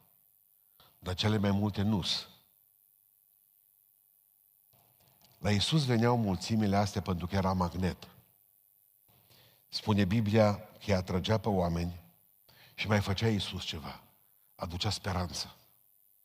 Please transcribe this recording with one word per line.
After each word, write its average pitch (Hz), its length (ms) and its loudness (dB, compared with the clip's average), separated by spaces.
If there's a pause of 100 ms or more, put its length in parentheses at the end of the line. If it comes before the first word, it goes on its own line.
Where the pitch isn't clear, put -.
(1000)
dar 90 160 -6
cele 110 220 2
mai 101 140 4
multe 101 320 2
nu-s. 98 460 0 (3000)
La 101 120 -2
Iisus 135 340 2
veneau 123 320 4
mulțimile 104 600 0
astea 104 260 0
pentru 90 240 -4
că 92 80 -6
era 95 180 0
magnet. 90 560 -2 (1600)
Spune 101 360 0
Biblia 104 640 2 (100)
că - 80 -20
îi 101 80 2
atrăgea 92 440 0
pe 110 100 -6
oameni 87 520 -2 (720)
și - 120 -6
mai 104 140 4
făcea 101 280 0
Iisus 95 360 -2
ceva. - 380 -10 (520)
Aducea 90 360 -4
speranță. - 680 -6 (680)